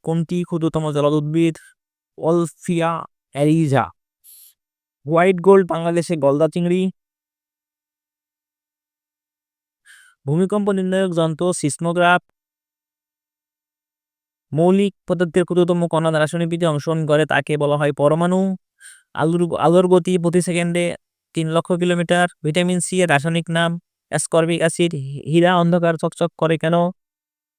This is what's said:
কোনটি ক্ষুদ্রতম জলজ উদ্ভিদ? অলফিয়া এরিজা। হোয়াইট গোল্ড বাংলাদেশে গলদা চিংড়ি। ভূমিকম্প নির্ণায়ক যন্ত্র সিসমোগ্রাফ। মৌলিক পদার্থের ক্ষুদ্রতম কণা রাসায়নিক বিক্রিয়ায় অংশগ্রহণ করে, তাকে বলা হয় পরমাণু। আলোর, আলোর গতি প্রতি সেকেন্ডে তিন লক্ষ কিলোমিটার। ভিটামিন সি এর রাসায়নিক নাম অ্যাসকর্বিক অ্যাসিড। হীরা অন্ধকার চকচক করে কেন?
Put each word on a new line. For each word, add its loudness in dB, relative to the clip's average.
কোনটি -4
ক্ষুদ্রতম -4
জলজ 0
উদ্ভিদ? 0
অলফিয়া -4
এরিজা। 2
হোয়াইট 2
গোল্ড 6
বাংলাদেশে -2
গলদা 2
চিংড়ি। -2
ভূমিকম্প 0
নির্ণায়ক 0
যন্ত্র 0
সিসমোগ্রাফ। 0
মৌলিক 2
পদার্থের 0
ক্ষুদ্রতম 0
কণা 0
রাসায়নিক -2
বিক্রিয়ায় -2
অংশগ্রহণ -4
করে, 2
তাকে -2
বলা 0
হয় 0
পরমাণু। 0
আলোর, 0
আলোর 4
গতি 2
প্রতি 0
সেকেন্ডে -2
তিন -4
লক্ষ 0
কিলোমিটার। 0
ভিটামিন 0
সি -2
এর 2
রাসায়নিক -2
নাম -2
অ্যাসকর্বিক 0
অ্যাসিড। 0
হীরা 4
অন্ধকার 2
চকচক -4
করে 0
কেন? -2